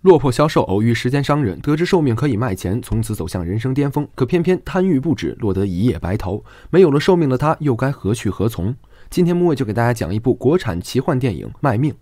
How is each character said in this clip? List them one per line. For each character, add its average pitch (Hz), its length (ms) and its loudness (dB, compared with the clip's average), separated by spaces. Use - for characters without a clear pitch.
落 185 100 10
魄 131 140 2
销 147 160 2
售 156 160 2
偶 98 180 0
遇 117 140 2
时 123 160 -2
间 143 120 0
商 147 200 0
人， 90 160 -2
得 147 160 0
知 160 100 0
寿 180 160 2
命 131 140 2
可 139 140 -2
以 120 80 0
卖 110 180 -2
钱， 92 260 -4
从 110 220 -2
此 110 100 -6
走 92 140 -6
向 90 180 -4
人 92 140 -2
生 131 160 -2
巅 143 160 0
峰。 147 240 -2
可 - 100 0
偏 175 160 0
偏 185 240 2
贪 185 220 -2
欲 156 140 2
不 143 160 0
止， 71 240 -6
落 104 120 0
得 95 140 0
一 90 140 -2
夜 117 180 0
白 87 180 -2
头。 95 280 -6
没 170 100 6
有 170 120 6
了 147 80 2
寿 185 160 4
命 160 120 2
的 127 80 0
他， 147 220 0
又 143 160 0
该 127 160 -2
何 104 240 -4
去 - 160 -4
何 95 180 -2
从？ 110 280 -4
今 175 140 2
天 170 120 2
木 175 120 2
卫 151 80 2
就 127 80 -4
给 107 80 -4
大 110 100 0
家 120 100 2
讲 95 220 -4
一 110 60 -2
部 123 120 0
国 143 240 2
产 90 240 -4
奇 - 200 -4
幻 131 180 -2
电 120 180 -2
影 55 120 -10
《卖 131 180 0
命》。 135 260 0